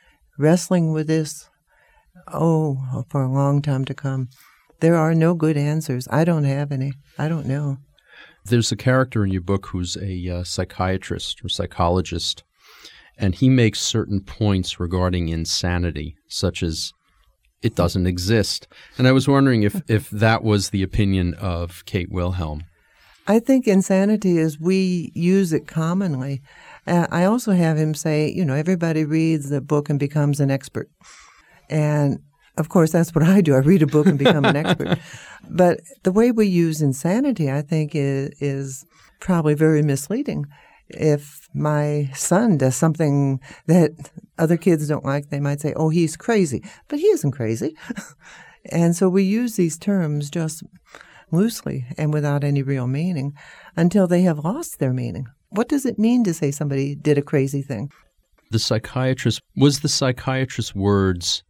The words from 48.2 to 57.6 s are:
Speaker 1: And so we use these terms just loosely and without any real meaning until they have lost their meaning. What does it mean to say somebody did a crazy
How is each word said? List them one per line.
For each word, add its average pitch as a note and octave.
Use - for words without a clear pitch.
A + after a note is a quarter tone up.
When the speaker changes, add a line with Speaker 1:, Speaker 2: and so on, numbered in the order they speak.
Speaker 1:
And E3+
so F#3+
we F#3+
use A3
these E3
terms D3+
just D#3+
loosely D#3+
and D3+
without C#3+
any C#3+
real C3
meaning C#3+
until F3+
they F3
have D#3+
lost B3+
their C3
meaning. B2
What A#3
does C#4+
it A#3+
mean A#3
to F3+
say D3+
somebody C#3
did D3
a C#3+
crazy C#3